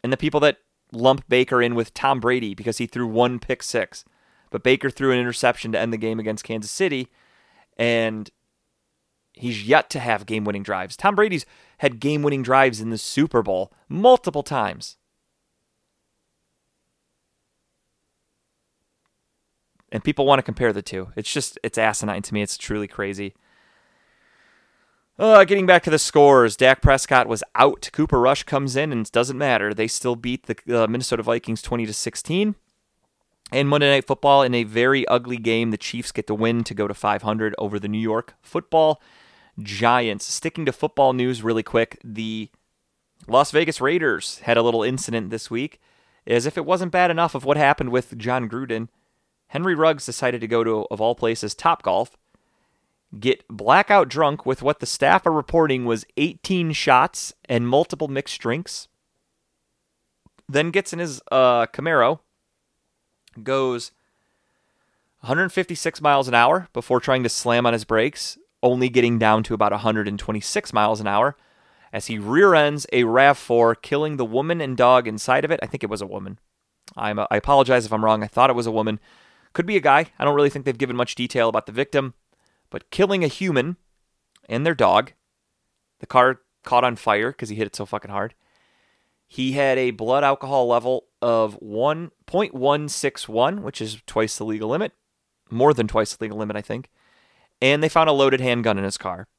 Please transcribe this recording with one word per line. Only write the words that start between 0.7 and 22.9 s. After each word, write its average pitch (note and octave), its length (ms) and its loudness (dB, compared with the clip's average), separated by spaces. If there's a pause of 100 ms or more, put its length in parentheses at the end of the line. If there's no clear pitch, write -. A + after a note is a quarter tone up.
lump B2 360 0
Baker B2+ 320 2
in A#2+ 140 0
with A#2 180 -4
Tom C3+ 280 -2
Brady A#2 340 -2
because A2 240 -6
he A#2+ 80 -4
threw A#2+ 200 -6
one A#2+ 340 0
pick - 220 -6
six, - 420 -6 (460)
but - 120 -8
Baker C3+ 260 2
threw C3 240 -2
an B2 60 2
interception B2 540 -2
to A2 60 -2
end A#2 140 -2
the A2 60 -6
game A2+ 200 -4
against G#2+ 260 -8
Kansas A2 260 -8
City, C#3+ 380 -4 (680)
and A2+ 540 -2 (1000)
he's A2 320 -10
yet C3 260 4
to - 80 -6
have A2+ 280 -2
game-winning G#2 360 -4
drives. F#2+ 340 -8
Tom G3+ 200 0
Brady's F#3+ 280 0 (340)
had A#2+ 220 -2
game-winning C#3+ 420 -2
drives C3 380 2
in A2+ 100 -6
the A2+ 80 -6
Super C3+ 440 -2
Bowl F#2+ 300 -4 (160)
multiple F3+ 560 2
times. A2 520 -6 (4000)
And A2 140 -8
people D3 200 0
want C3+ 140 6
to B2+ 60 -2
compare B2 280 0
the G2+ 100 -6
two. F#2+ 340 -10
It's G#2+ 160 -8
just, - 320 -6
it's A2+ 140 -4
asinine G#2+ 440 -2
to - 120 -10
me. G#2 80 -2
It's - 140 -6
truly G#2+ 300 -6
crazy. G2 480 -8 (1800)